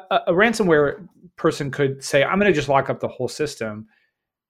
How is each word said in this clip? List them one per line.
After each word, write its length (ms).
a, 60
a 40
ransomware 760
person 340
could 340
say, 200
"I'm 160
gonna 140
just 160
lock 200
up 120
the 60
whole 200
system," 580